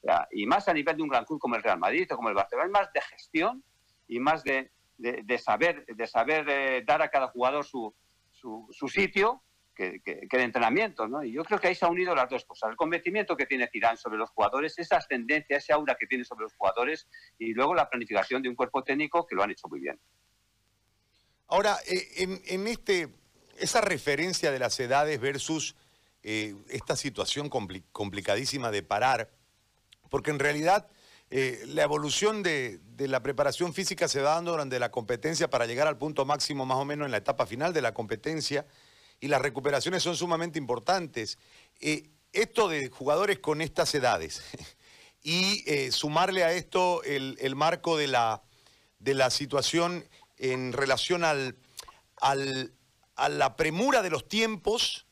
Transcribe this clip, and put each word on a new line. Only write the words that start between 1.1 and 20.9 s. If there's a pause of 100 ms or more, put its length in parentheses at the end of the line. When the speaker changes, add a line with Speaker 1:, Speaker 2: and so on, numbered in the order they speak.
Speaker 1:
club
como
el
Real
Madrid
o
como
el
Barcelona,
es
más
de
gestión (440)
y
más
de, (260)
de,
de
saber,
de
saber,
eh,
dar
a
cada
jugador
su, (380)
su,
su
sitio (340)
que,
que,
que
el
entrenamiento,
¿no?
Y
yo
creo
que
ahí
se
han
unido
las
dos
cosas,
el
convencimiento
que
tiene
Zidane
sobre
los
jugadores,
esa
ascendencia,
ese
aura
que
tiene
sobre
los
jugadores (320)
y
luego
la
planificación
de
un
cuerpo
técnico
que
lo
han
hecho
muy
bien. (1500)